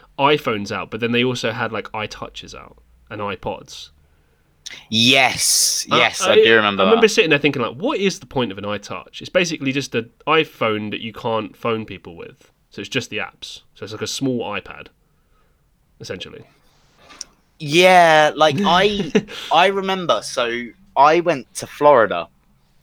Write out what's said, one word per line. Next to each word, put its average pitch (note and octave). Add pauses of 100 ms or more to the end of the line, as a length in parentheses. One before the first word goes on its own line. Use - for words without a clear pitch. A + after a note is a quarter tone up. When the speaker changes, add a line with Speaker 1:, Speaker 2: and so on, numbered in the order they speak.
(200)
Speaker 1:
iPhones B2+
out, F#2
but A2
then A#2
they A#2+
also A#2+
had, A2+
like, G#2
iTouches -
out - (320)
and G#2
iPods? - (960)
Speaker 2:
Yes, A#2+
Speaker 1:
And D3
Speaker 2:
yes, A2+
Speaker 1:
I, G#2+
Speaker 2:
I -
do A2+
remember G2+
Speaker 1:
I -
remember A3+
Speaker 2:
that. -
Speaker 1:
sitting F#3
there C#3+
thinking, C3+
like, A2
"What A3
is G3
the -
point A#2+
of G2
an G2
iTouch? G2+
It's -
basically D#3+
just C3+
an A#2 (160)
iPhone A2+
that -
you A2
can't A2
phone A2
people F2+
with. - (180)
So -
it's G2+
just -
the A2+
apps. - (140)
So -
it's G#2
like G#2+
a G#2
small B2+ (100)
iPad, F#2 (1120)
essentially." F#2 (1160)
Speaker 2:
Yeah, D#3+
like, D3+
I, G3 (260)
Speaker 1:
<laughs> -
Speaker 2:
I F3+
remember, F#3+
so A#2+ (280)
I D#3
went D#3
to -
Florida A2 (560)